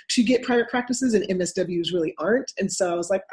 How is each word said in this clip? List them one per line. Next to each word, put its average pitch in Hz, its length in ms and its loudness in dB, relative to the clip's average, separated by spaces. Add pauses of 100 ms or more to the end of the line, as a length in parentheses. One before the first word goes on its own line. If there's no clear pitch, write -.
(120)
to 247 100 4
get 240 220 4
private 240 260 2
practices 247 460 0
and 185 140 2
M 185 120 0
S 175 120 -2
Ws 170 380 -2
really 165 280 0
aren't. 226 400 0
And 196 120 -2
so 180 200 -2
I 175 40 -2
was 175 140 -4
like, 196 240 0